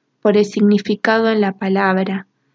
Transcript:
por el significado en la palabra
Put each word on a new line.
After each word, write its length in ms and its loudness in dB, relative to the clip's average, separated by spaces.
por 160 2
el 80 4
significado 880 0
en 100 0
la 120 -2
palabra 760 -2